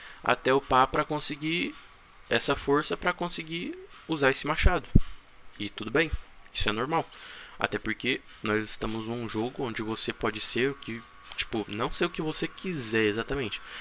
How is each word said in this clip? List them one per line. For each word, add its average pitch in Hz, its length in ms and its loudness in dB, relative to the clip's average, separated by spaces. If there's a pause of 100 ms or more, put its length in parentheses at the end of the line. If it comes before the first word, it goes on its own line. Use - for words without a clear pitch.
(240)
até 127 300 2
upar 135 340 6
pra - 180 0
conseguir 156 720 -2 (540)
essa - 260 2
força - 420 0
pra 180 160 0
conseguir 175 640 -6 (300)
usar 160 240 4
esse - 160 -2
machado. 160 400 6 (720)
E 104 100 -4
tudo 107 220 -6
bem, 156 200 4 (420)
isso - 160 0
é - 20 2
normal. 135 380 0 (480)
Até - 220 0
porque 120 420 -2 (220)
nós 107 260 0
estamos 110 380 -4
num 117 220 -6
jogo 113 340 -2
onde 117 180 -4
você 110 300 -4
pode - 300 -2
ser 139 300 0
o 135 40 -10
que, 117 260 -10 (340)
tipo, - 320 -2
não 110 240 -4
ser - 140 0
o 170 40 -2
que 175 120 -6
você 156 260 -2
quiser 113 580 -2
exatamente, 113 560 -2 (200)